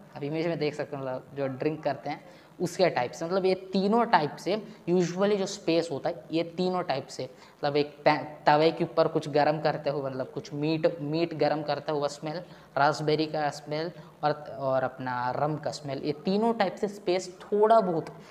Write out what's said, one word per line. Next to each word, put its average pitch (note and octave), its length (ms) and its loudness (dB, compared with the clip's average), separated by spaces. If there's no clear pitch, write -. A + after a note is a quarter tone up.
आप C#3 60 -12
image D#3 240 -2
में E3 120 -2
देख D3 160 0
सकते D3 220 -6
हो, C3+ 60 -8
मतलब C3 320 -6
जो C#3 120 -2
drink D3+ 380 -2
करते C#3+ 260 -4
हैं D3+ 140 -10
उसके F3 300 2
type B2 220 -2
से, - 120 -8
मतलब F#3 220 0
ये F#3 80 4
तीनों G3+ 500 2
type E3 320 2
से G3+ 260 -2
usually F#3 480 2
जो F#3+ 100 0
space E3 460 0
होता C#3 160 -4
है, - 240 -8
ये E3 100 2
तीनों F3+ 400 -2
type C3+ 240 -4
से, - 180 -10
मतलब C#3+ 200 0
एक D3 280 0
पै-, D3 420 2
तवे D#3 240 8
के E3 140 0
ऊपर D#3+ 240 2
कुछ D3+ 200 -2
गरम D3 320 2
करते D3 300 0
हुए, C#3+ 120 -2
मतलब C3 280 -6
कुछ - 240 -10
meat, D#3 460 0
meat D#3+ 340 -2
गरम D3+ 280 0
करता C#3+ 300 -4
हुआ C#3+ 160 0
smell, D#3 340 -8
रास्पबेरी D3+ 500 2
का D3+ 240 -2
स्मेल D#3 420 -6
और, D3 80 4
और C3 240 0
अपना B2 540 -4
रम D3 200 0
का C3+ 140 -6
स्मेल, C#3 280 -8
ये D3 140 -2
तीनों G#3 420 0
type F#3+ 200 0
से G3+ 140 -4
space F#3 540 -2
थोड़ा A3 380 6
बहुत, E3 260 0